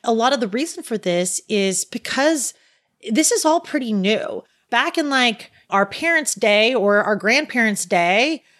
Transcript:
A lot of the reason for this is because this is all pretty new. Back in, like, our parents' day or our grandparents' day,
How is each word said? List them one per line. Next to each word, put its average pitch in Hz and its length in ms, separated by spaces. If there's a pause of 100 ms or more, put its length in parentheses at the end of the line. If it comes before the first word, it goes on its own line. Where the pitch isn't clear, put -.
A 240 80
lot 226 200
of 277 80
the 226 80
reason 285 360
for 233 120
this 180 520
is 190 360
because 277 720 (560)
this 302 220
is 453 120
all 330 160
pretty 262 320
new. 202 520 (260)
Back 285 260
in, 294 140
like, 247 400 (180)
our 196 160
parents' 320 520
day 214 380
or 202 280
our 208 140
grandparents' 226 680
day, 196 600 (160)